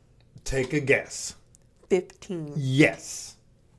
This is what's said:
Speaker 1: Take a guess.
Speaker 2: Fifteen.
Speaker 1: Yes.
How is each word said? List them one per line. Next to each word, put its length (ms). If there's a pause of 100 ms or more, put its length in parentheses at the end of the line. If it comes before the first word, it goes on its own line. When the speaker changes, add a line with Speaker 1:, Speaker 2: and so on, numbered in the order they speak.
(460)
Speaker 1:
Take 280
a 60
guess. 560 (540)
Speaker 2:
Fifteen. 680
Speaker 1:
Yes. 760 (460)